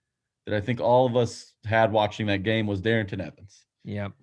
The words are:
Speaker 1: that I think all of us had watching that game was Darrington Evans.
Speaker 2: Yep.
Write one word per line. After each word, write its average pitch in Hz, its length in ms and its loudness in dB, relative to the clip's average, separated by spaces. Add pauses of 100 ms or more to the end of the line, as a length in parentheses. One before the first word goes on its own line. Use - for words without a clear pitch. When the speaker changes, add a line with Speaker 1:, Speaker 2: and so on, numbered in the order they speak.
(460)
Speaker 1:
that 101 80 -4
I 107 60 0
think 120 220 -4
all 123 240 4
of 117 100 0
us - 380 -2 (100)
had 113 280 4
watching 107 360 0
that 101 160 0
game 110 240 0
was 101 140 -4
Darrington 107 400 -2
Evans. - 440 -16 (200)
Speaker 2:
Yep. 101 260 -8 (120)